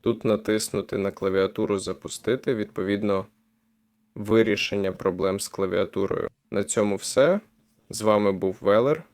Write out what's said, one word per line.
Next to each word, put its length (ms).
Тут 240
натиснути 720
на 120
клавіатуру 680
запустити, 760
відповідно, 720
вирішення 760
проблем 480
з 80
клавіатурою. 800
На 140
цьому 320
все. 440
З 100
вами 320
був 280
Велер. 540